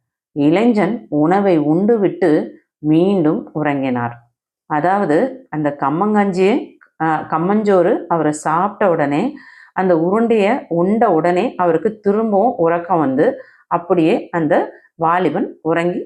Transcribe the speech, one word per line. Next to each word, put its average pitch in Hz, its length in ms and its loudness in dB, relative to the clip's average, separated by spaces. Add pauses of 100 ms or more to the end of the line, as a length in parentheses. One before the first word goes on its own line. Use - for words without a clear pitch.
(360)
இளைஞன் 196 760 2
உணவை 175 500 2
உண்டுவிட்டு 190 680 0 (480)
மீண்டும் 165 760 0
உறங்கினார். 135 600 -4 (560)
அதாவது 165 460 0 (340)
அந்த 147 280 -4
கம்மங்கஞ்சியை, 196 800 0 (440)
ஆ, 160 300 -2
கம்மஞ்சோறு 196 800 0
அவரை 156 240 0
சாப்பிட்ட 180 580 -2
உடனே, 165 320 0 (540)
அந்த 185 200 2
உருண்டைய 214 720 0
உண்ட 196 440 0
உடனே 175 420 0
அவருக்கு 180 460 0
திரும்பவும் 202 560 0
உறக்கம் 170 420 0
வந்து 139 280 2 (420)
அப்படியே 170 640 0
அந்த 165 240 0 (400)
வாலிபன் 180 680 -2
உறங்கி 175 440 -2